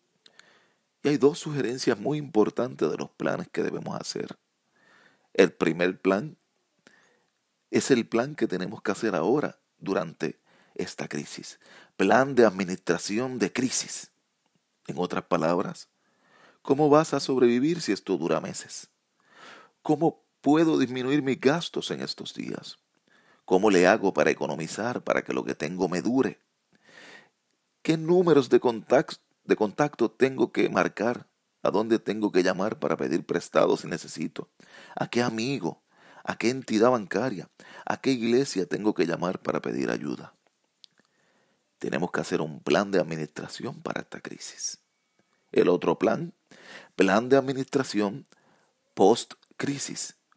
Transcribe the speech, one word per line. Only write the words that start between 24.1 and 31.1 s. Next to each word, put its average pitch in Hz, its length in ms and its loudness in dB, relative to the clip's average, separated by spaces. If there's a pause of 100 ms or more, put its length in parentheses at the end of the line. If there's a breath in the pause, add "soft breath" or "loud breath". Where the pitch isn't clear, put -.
para 76 200 2
economizar, 80 720 -6
para - 180 0
que - 100 -8
lo 64 120 -4
que 64 100 -6
tengo 90 340 -4
me 87 140 -4
dure? 123 380 -2 (1400 loud breath)
¿Qué 160 140 2
números 160 540 4
de 123 100 8
contac-, 123 580 0 (260)
de 92 120 2
contacto 107 540 0
tengo 131 420 0
que 104 160 2
marcar? 104 580 0 (360)